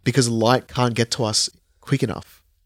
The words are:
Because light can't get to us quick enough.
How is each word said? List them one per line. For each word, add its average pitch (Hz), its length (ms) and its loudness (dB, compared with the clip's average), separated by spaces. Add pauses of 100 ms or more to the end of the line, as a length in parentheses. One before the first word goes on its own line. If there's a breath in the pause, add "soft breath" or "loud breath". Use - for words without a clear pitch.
Because 123 240 2
light 113 400 2
can't 123 260 0
get 113 180 0
to 120 120 -4
us 107 240 -2 (320)
quick 139 220 -2
enough. - 400 -8 (240)